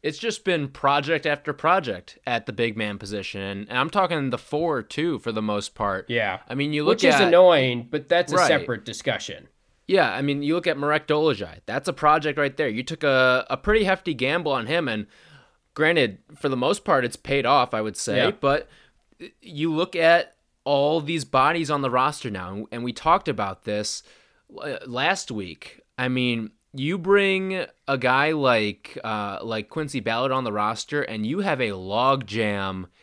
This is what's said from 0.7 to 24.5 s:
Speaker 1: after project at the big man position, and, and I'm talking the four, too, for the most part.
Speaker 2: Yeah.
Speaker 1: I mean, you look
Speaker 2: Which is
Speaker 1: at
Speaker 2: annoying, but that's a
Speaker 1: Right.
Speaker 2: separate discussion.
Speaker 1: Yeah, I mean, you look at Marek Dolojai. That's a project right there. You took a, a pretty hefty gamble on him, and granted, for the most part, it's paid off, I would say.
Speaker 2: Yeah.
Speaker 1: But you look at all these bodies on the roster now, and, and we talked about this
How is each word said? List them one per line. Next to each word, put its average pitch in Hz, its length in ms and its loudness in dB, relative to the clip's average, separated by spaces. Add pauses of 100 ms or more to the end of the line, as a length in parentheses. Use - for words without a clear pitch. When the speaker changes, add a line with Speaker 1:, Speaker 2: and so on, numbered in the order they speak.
Speaker 1:
after 147 280 -2
project 143 720 -2
at 117 180 -2
the 113 80 -8
big 113 240 -2
man 104 220 -6
position, 98 420 -8
and, 98 280 -8
and 123 100 -2
I'm 151 100 0
talking 165 400 0
the 120 80 -2
four, 151 460 -4
too, 156 360 -4
for 117 120 -6
the 107 100 -2
most 104 320 -4
part. 98 360 -4
Speaker 2:
Yeah. 107 380 -2
Speaker 1:
I 117 60 -10
mean, 143 180 -2
you 151 120 -2
look 220 140 4
Speaker 2:
Which - 80 0
is - 100 8
Speaker 1:
at 196 140 4
Speaker 2:
annoying, 143 600 6
but 151 180 -6
that's 175 240 2
a 180 40 -2
Speaker 1:
Right. 180 120 4
Speaker 2:
separate 123 380 0
discussion. - 600 -6 (400)
Speaker 1:
Yeah, 175 240 4
I 120 100 -4
mean, 143 220 -2
you 147 100 0
look 175 140 -2
at 147 100 0
Marek 147 300 -2
Dolojai. 131 580 0
That's 120 220 -4
a 175 60 -4
project 151 440 2
right 139 180 0
there. 151 120 0
You 117 160 -4
took 156 200 -8
a, 131 460 4
a 127 80 -2
pretty 214 280 2
hefty 180 280 -2
gamble 143 380 -2
on 117 160 -2
him, 160 200 -2
and 107 200 -4 (680)
granted, 151 460 2 (160)
for - 120 -4
the 131 100 0
most 147 280 -2
part, 139 180 2
it's 120 120 -4
paid 139 300 -2
off, 127 280 4
I 110 80 -2
would 107 160 -4
say. 104 200 -2
Speaker 2:
Yeah. - 140 4
Speaker 1:
But - 380 -2 (720)
you 160 320 -4
look 175 220 -2
at 165 400 4 (280)
all 143 380 2
these 147 240 -4
bodies 151 460 2
on 143 100 0
the 135 80 0
roster 127 400 0
now, 92 240 -8
and, 104 180 -10
and 120 120 -8
we 123 100 -6
talked 170 340 0
about 101 360 -4
this 104 400 -6 (480)